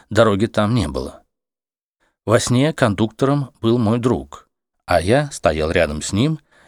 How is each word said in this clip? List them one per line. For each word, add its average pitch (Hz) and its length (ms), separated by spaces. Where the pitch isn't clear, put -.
дороги 107 360
там 107 280
не 123 140
было. 65 360
Во 107 140
сне 131 320
кондуктором 127 880
был 113 180
мой 117 220
друг, - 480
а 87 160
я 131 300
стоял 78 380
рядом 80 320
с - 120
ним 147 260